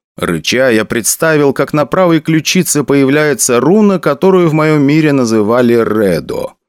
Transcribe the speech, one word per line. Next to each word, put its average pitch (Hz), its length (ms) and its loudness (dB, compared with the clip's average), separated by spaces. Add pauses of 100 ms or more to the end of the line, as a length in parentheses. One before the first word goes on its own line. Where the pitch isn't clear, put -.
(160)
Рыча, 87 540 -2
я 107 140 0
представил, 143 680 -2
как 139 200 -4
на 147 140 0
правой 170 340 0
ключице 156 640 -2
появляется 139 760 0
руна, 196 380 2
которую 175 500 0
в 147 40 0
моём 156 300 2
мире 151 300 2
называли 117 640 2
Редо. 104 800 -2 (140)